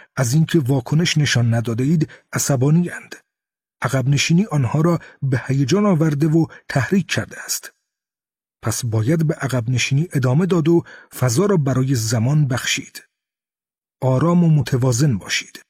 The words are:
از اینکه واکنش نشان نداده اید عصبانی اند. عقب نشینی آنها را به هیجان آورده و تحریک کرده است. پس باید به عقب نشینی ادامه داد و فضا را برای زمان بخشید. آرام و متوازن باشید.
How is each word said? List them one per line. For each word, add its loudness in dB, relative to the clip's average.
از -2
اینکه 2
واکنش 0
نشان 0
نداده -2
اید 0
عصبانی 0
اند. -16
عقب -2
نشینی 2
آنها -2
را 2
به -2
هیجان 0
آورده 2
و 2
تحریک 0
کرده -8
است. -10
پس -4
باید 0
به 0
عقب -4
نشینی 0
ادامه 2
داد 2
و 2
فضا 0
را 2
برای 0
زمان 0
بخشید. -6
آرام 2
و 4
متوازن 2
باشید. -8